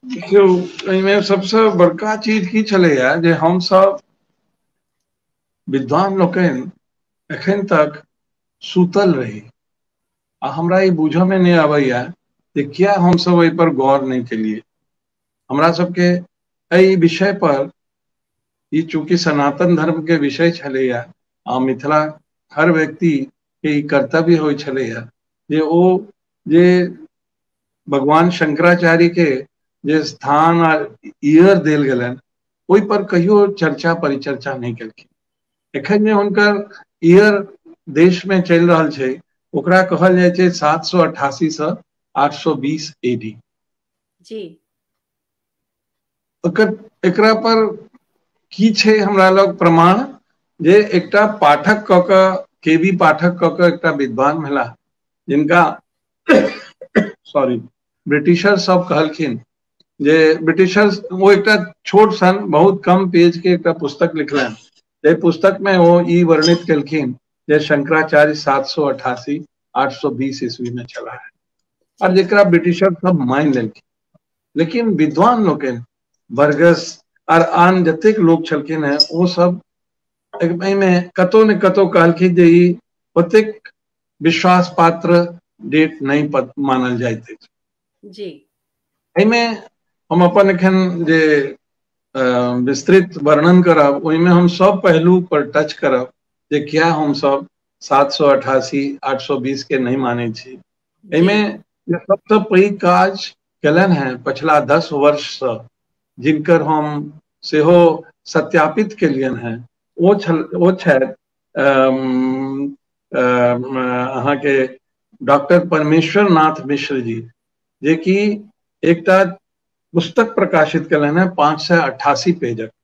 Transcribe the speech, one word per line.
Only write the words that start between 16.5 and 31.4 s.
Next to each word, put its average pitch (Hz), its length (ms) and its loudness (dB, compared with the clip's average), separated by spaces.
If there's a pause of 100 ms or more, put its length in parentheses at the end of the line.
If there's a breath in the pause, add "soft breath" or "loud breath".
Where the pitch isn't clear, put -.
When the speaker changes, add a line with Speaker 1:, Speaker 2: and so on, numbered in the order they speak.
Speaker 1:
एहि 190 200 4
विषय 175 360 0
पर, 147 380 -2 (1040)
ई 160 80 0
चूँकि 160 340 -4
सनातन 151 600 0
धर्म 160 260 -2
के 165 140 0
विषय 147 340 -2
छलैया, 131 640 -6 (360)
आ 123 100 -4
मिथिला 143 640 -4 (320)
हर 160 180 0
व्यक्ति 156 480 -2 (460)
के 151 140 -2
ई 143 40 -4
कर्तव्य 151 540 0
होइ 151 180 -2
छलैया 123 560 -10 (400)
जे 151 100 -2
ओ 175 380 2 (500)
जे 180 400 4 (1000)
भगवान 147 420 2
शंकराचार्य 170 760 0
के 170 280 0 (500)
जे 151 180 0
स्थान 156 560 0
आ 160 240 0 (400)
ईयर 165 300 6